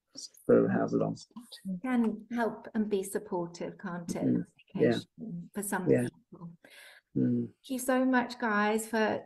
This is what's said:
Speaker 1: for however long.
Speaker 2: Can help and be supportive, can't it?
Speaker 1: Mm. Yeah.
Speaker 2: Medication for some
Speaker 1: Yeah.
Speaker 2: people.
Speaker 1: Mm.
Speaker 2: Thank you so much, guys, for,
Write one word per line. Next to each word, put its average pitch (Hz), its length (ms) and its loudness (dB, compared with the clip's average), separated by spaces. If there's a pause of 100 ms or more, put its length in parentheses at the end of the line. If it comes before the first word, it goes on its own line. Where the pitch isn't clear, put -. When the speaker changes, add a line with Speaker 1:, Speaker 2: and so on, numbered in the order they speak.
(460)
Speaker 1:
for 117 240 6
however 113 280 0
long. 107 200 0 (640)
Speaker 2:
Can 240 500 0
help 233 420 -4
and 214 160 0
be 196 140 0
supportive, 175 720 -6
can't 175 380 -8
it? - 80 -4
Speaker 1:
Mm. 120 220 2 (300)
Yeah. - 60 -2 (360)
Speaker 2:
Medication 170 360 -12
for 208 100 -6
some 185 260 -2
Speaker 1:
Yeah. 123 140 6 (280)
Speaker 2:
people. 170 180 -16 (680)
Speaker 1:
Mm. 120 300 2
Speaker 2:
Thank - 220 -20
you 262 100 -6
so 254 240 2
much, 254 360 2
guys, 214 500 2
for, 220 360 0